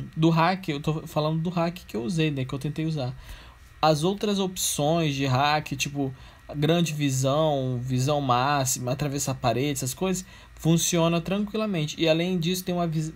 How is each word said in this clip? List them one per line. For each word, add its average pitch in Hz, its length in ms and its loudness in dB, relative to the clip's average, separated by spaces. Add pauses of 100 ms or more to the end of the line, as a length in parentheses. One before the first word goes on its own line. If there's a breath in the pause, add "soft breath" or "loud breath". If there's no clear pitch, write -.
(180)
do 160 120 4
hack, 170 380 2
eu 147 140 -4
tô 160 260 -2
falando 160 340 -2
do 170 80 -2
hack 170 380 -2
que - 80 -12
eu 226 80 -4
usei, 160 280 2
né? 135 120 -2
Que 131 100 -6
eu 139 60 -6
tentei 156 260 -4
usar. 135 320 -4 (640 loud breath)
As 151 220 4
outras 202 360 0
opções 165 760 0
de 135 100 0
hack, 143 520 2
tipo, 139 360 -2 (400 loud breath)
grande 160 400 2
visão, 135 880 2
visão 131 380 0
máxima, 127 720 0
atravessar 139 440 -2
parede, 131 360 0
essas 131 220 -4
coisas, 185 320 -2 (280 loud breath)
funciona 165 680 2
tranquilamente. 202 760 -2
E 160 120 2
além 170 280 2
disso, 180 280 -2
tem 180 100 -2
uma 175 100 0
vis-, 160 300 -2